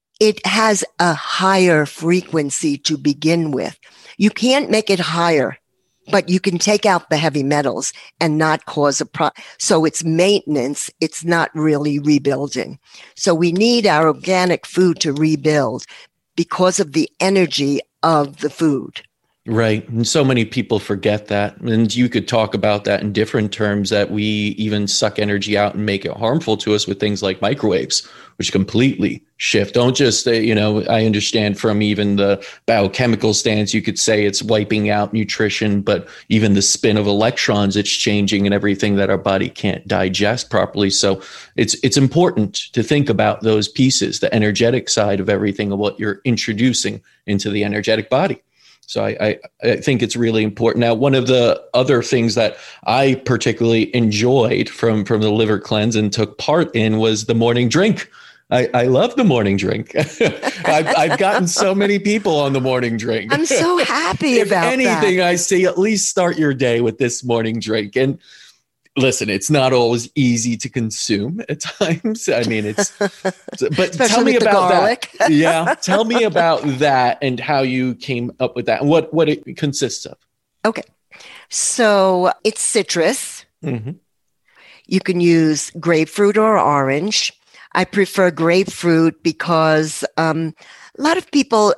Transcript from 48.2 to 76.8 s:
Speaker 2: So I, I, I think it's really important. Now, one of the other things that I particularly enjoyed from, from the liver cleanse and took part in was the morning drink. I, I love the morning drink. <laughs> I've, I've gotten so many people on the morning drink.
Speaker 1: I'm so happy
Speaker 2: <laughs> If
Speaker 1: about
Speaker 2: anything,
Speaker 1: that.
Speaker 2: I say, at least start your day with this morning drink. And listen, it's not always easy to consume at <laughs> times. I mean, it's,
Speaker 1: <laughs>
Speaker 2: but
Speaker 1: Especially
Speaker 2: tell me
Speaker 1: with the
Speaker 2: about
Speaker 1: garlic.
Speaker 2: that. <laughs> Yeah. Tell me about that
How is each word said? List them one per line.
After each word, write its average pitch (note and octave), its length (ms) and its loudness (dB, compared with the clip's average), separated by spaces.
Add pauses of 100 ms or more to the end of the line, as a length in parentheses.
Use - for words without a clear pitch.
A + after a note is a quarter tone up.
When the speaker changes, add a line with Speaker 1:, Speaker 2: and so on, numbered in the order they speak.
Speaker 2:
So A2 180 -4
I, G#2+ 160 -4
I, G#2+ 180 -2 (240)
I A#2 140 0
think B2 260 0
it's A#2 140 -2
really A2+ 260 0
important. A2 380 0
Now, A#2 120 2
one C3+ 220 2
of B2+ 140 2
the A#2+ 340 2 (100)
other B2+ 300 2
things A#2 320 0
that A2 240 0 (260)
I C3 300 2 (100)
particularly A2+ 720 0
enjoyed A2+ 720 2
from, A2 380 -2
from G#2+ 160 0
the A2 80 2
liver G#2+ 300 2
cleanse A2 360 -2
and G#2+ 160 0
took G#2+ 240 -4
part D3+ 380 0
in A2 240 0
was A2 260 0
the A#2 100 0
morning A#2 360 2
drink. F#3 400 0 (400)
I, B2 240 2
I A#2+ 120 2
love F3+ 280 2
the B3+ 100 2
morning A2 320 2
drink. G#2 400 -4
<laughs> - 240 -2 (460)
I've, D#3 220 2
I've E3 300 0
gotten F#3+ 280 0
so F#3+ 280 0
many G3+ 260 0
people G3+ 380 0
on C#3 140 0
the C3+ 80 0
morning B2 380 -2
drink. A2 340 -4
Speaker 1:
I'm D4+ 140 0
so E4+ 320 0
happy D#4 560 -2
Speaker 2:
<laughs> A#3 60 4
If G3+ 80 0
Speaker 1:
about F3+ 240 0
Speaker 2:
anything, A#3 460 0
Speaker 1:
that. F3 100 2
Speaker 2:
I F3 80 0
say, F3+ 280 0
at F3 140 0
least G#3 320 0
start F3 260 0
your D3+ 160 2
day A#2+ 300 0
with - 160 -2
this A#2+ 260 -2
morning A2+ 360 -2
drink. G#2+ 360 -4
And C3+ 220 0 (760)
listen, B2 360 0
it's G2+ 200 -4
not C3 220 2
always A#2+ 440 0
easy A#2+ 380 0
to A#2 140 -8
consume A2+ 800 -4
at D3+ 120 -8
<laughs> - 200 -8
times. G#3+ 480 -4
I A#2+ 140 0
mean, A2 240 -2
it's, G#2+ 320 -4
Speaker 1:
<laughs> - 0 -
Speaker 2:
but F#3+ 340 -4 (320)
Speaker 1:
Especially F3+ 440 0
Speaker 2:
tell A3+ 140 2
me C4+ 120 4
Speaker 1:
with A3+ 80 2
the A3 80 4
Speaker 2:
about F#3 200 4
Speaker 1:
garlic. F#3+ 480 0
Speaker 2:
that. - 120 2
<laughs> - 20 4
Yeah. E3 480 2
Tell G3 240 0
me A#3 200 0
about E3 360 2 (180)
that B2+ 440 2